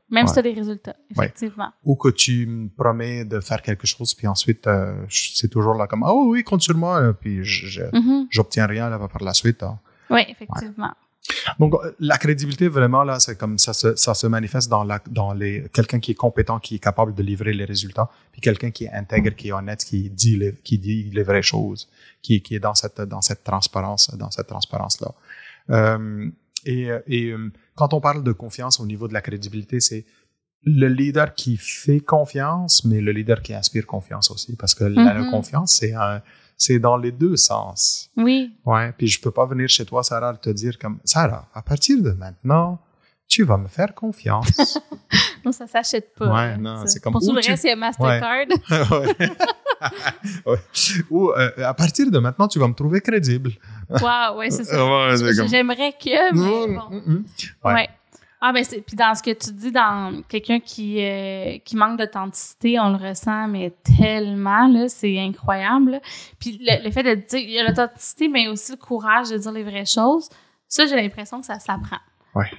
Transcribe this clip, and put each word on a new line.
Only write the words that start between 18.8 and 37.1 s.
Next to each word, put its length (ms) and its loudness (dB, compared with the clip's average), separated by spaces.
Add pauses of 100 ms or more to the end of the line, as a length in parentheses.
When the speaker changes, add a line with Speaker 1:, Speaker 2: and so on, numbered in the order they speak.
Speaker 2:
est 80 -10
intègre, 420 0
qui 140 -12
est 40 -6
honnête, 320 -6
qui 260 -4
dit 260 2
les, 260 -2
qui 160 0
dit 360 -4
les 80 0
vraies 200 2
choses, 460 -4 (320)
qui, 220 2
qui 120 -10
est 60 -4
dans 140 -2
cette, 260 -4
dans 220 -8
cette 200 -2
transparence, 720 -2
dans 140 -10
cette 180 -8
transparence-là. 640 -6 (580)
Euh, 580 0 (380)
et, 240 -4
euh, 160 -4
et, 240 -2
euh, 200 -8 (240)
quand 200 2
on 80 -2
parle 200 0
de 100 0
confiance 460 -4
au 60 -8
niveau 240 -8
de 60 -10
la 80 -2
crédibilité, 580 -6
c'est 240 -2 (580)
le 260 4
leader 460 0
qui 220 -4
fait 440 0
confiance, 840 0
mais 160 4
le 120 0
leader 280 0
qui 140 -10
inspire 320 -2
confiance 440 -4
aussi, 260 -10
parce 180 0
que 100 0
la 300 6
Speaker 1:
Mhm. 160 -2
Speaker 2:
confiance, 460 0
c'est 180 0
un, 280 -2 (340)
c'est 220 4
dans 180 4
les 160 -2